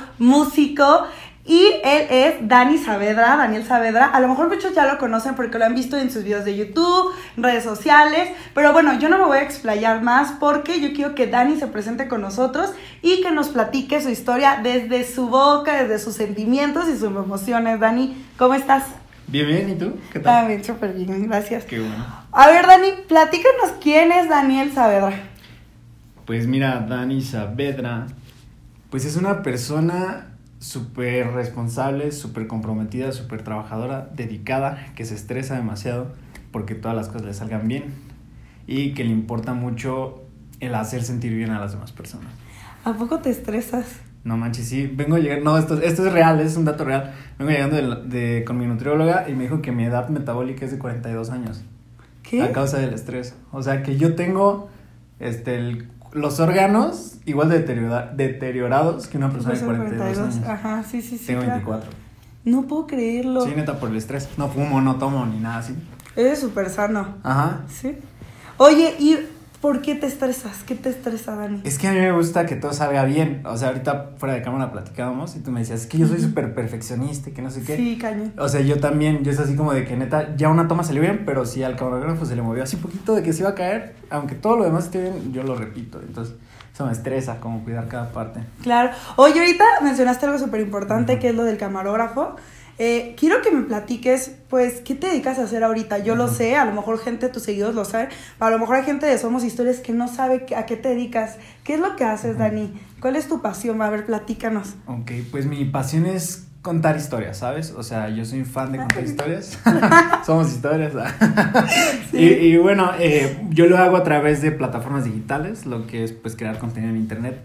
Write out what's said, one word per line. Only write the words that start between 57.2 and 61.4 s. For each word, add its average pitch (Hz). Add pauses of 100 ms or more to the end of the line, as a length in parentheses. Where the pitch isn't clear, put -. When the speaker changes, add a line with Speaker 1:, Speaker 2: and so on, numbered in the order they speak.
Speaker 2:
igual 151
de 165
deteriora-, 120
deteriorados 131
que -
una 135
persona 120
de -
Speaker 1:
Pues, 233
Speaker 2:
cuarenta 214
y 226
dos 196
Speaker 1:
cuarenta -
y 208
dos. 233 (120)
Speaker 2:
años. -
Speaker 1:
Ajá, 214
sí, 240
sí, 233
sí, 226
Speaker 2:
Tengo 123